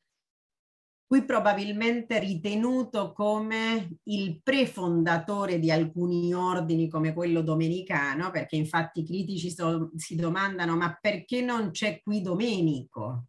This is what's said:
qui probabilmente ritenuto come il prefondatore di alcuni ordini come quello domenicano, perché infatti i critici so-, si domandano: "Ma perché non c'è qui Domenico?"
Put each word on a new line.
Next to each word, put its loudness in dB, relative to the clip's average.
qui 6
probabilmente 0
ritenuto 0
come 0
il -2
prefondatore 2
di 4
alcuni 2
ordini 2
come 0
quello 2
domenicano, 0
perché -4
infatti -2
i -4
critici -4
so-, -2
si -8
domandano: 0
"Ma 0
perché -2
non -2
c'è -4
qui -2
Domenico?" -2